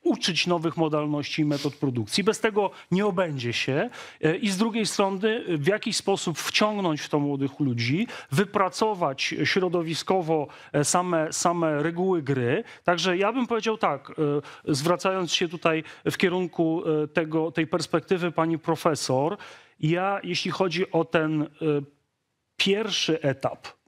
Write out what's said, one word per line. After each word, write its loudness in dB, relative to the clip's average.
uczyć 0
nowych 0
modalności 0
i 4
metod 0
produkcji. -2
Bez 2
tego 0
nie 2
obędzie 0
się. 0
E, 4
i 0
z -2
drugiej 0
strony, 0
w 0
jakiś 0
sposób -2
wciągnąć 0
w -10
to 0
młodych -2
ludzi, 0
wypracować 0
środowiskowo, 0
e, 4
same, 2
same 0
reguły 0
gry. 0
Także 2
ja 2
bym -2
powiedział -2
tak, -2
e, -2
zwracając 0
się 0
tutaj -2
w -2
kierunku, 2
e, -6
tego, 0
tej 0
perspektywy 0
pani 2
profesor, 0
ja, 0
jeśli -4
chodzi 0
o 4
ten, 2
e, -2
pierwszy 0
etap -2